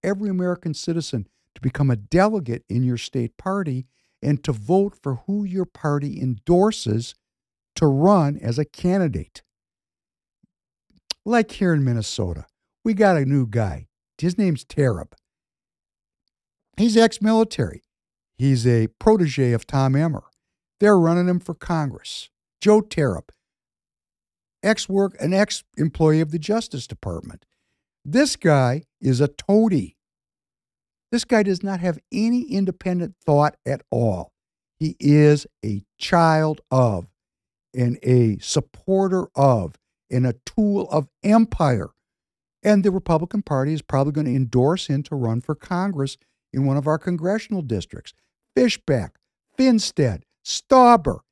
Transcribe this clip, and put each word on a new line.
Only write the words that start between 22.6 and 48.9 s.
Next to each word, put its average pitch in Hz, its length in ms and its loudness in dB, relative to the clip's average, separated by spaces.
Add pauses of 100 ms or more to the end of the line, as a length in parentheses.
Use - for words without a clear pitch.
Joe 214 220 4
Tarab, 135 480 -4 (1300)
ex-work, 196 580 0
an 165 120 -2
ex-employee 156 880 0
of 156 120 -2
the 170 60 -4
Justice 160 480 -6
Department. - 600 -12 (580)
This 240 320 0
guy 139 460 2 (180)
is 127 200 0
a 143 80 2
toady. 196 680 0 (1120)
This 240 140 -2
guy 220 180 2
does 190 200 -2
not 196 180 -6
have 170 180 -2 (140)
any 233 300 0
independent 185 720 -4 (100)
thought 147 400 2
at 135 260 -6
all. 104 420 -2 (460)
He 160 220 -6
is 147 460 4 (180)
a 104 180 -6 (160)
child 156 640 2 (100)
of 113 380 0 (640)
and 120 280 -2
a 120 360 2
supporter 190 960 -2
of 120 440 2 (320)
and 127 160 0
a 123 80 -2 (100)
tool 202 460 -2
of 147 180 -2 (140)
empire. 196 680 2 (720)
And 202 220 4
the 202 60 2
Republican 175 520 -2
Party 139 300 -2
is 156 100 -4
probably 143 300 -2
gonna 151 180 -2
endorse 131 560 0
him 143 180 -2
to - 100 -10
run 120 260 -2
for 151 140 -6
Congress 175 640 -6 (360)
in 135 120 -2
one 135 120 0
of 143 100 -4
our 156 120 0
congressional 180 640 -4
districts. 110 540 -8 (420)
Fishback, 165 540 0 (480)